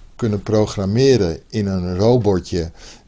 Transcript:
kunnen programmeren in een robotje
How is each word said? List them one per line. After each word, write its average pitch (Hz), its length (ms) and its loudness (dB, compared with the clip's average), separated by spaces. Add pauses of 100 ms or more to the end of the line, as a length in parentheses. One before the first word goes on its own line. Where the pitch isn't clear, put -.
(160)
kunnen 104 280 -4
programmeren 104 960 2 (100)
in 107 180 -4
een 90 300 -4
robotje 95 760 0 (360)